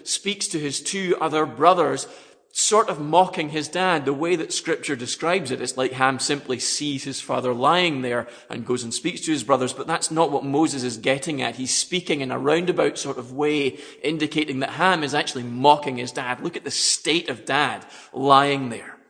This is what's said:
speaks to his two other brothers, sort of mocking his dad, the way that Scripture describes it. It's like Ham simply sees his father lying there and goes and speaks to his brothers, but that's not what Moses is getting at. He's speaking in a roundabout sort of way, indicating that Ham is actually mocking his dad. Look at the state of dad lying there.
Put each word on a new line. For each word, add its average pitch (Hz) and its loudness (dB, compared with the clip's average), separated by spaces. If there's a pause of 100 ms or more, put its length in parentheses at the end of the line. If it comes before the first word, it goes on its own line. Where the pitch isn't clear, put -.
speaks - -4
to 165 -4
his 143 -4
two 190 0
other 151 2
brothers, 139 2 (460)
sort 214 4
of 165 -4
mocking 165 2
his 151 -4
dad, 180 2
the 135 2
way 165 0
that 156 -4
Scripture - -2
describes 147 -2
it. 127 -4
It's 123 -6
like 131 0
Ham 131 2
simply 135 -2
sees 139 -4
his 135 -8
father 127 -2
lying 151 2
there 120 -2 (240)
and 117 -8
goes 123 0
and 113 -8
speaks 170 -4
to 160 -2
his 139 0
brothers, 127 2
but 135 -8
that's 165 -2
not 160 2
what 139 0
Moses 139 2
is 120 -4
getting 135 -2
at. 117 -4
He's 131 -2
speaking 175 -2
in 127 -4
a 127 -2
roundabout 151 2
sort 139 -6
of 120 -12
way, 143 0 (240)
indicating 151 -2
that 135 -4
Ham 170 2
is 139 -2
actually 143 -2
mocking 131 2
his 123 -6
dad. 123 -6
Look 156 -6
at 156 -10
the 147 -6
state - 0
of 117 -8
dad 135 0 (260)
lying 139 4
there. 110 -10 (140)